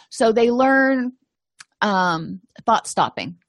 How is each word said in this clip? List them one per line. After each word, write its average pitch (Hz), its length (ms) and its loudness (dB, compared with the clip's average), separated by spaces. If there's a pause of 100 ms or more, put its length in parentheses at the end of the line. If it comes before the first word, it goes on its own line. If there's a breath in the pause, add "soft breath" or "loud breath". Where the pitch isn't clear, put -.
So 226 220 0
they 233 200 2
learn 262 640 0 (720)
um, 180 560 -2 (240)
thought 220 220 0
stopping, 139 500 -4 (120)